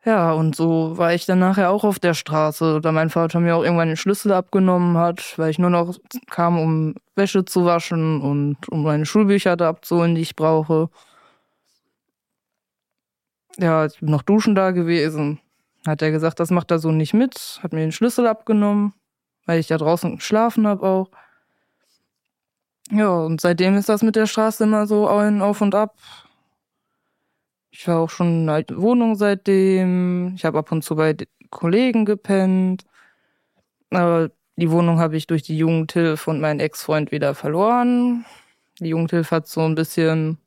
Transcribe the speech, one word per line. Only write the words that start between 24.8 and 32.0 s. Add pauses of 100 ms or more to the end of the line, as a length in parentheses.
so
ein
Auf
und
Ab. (1800)
Ich
war
auch
schon
in
einer
Wohnung
seitdem.
Ich
hab
ab
und
zu
bei
D-, (220)
Kollegen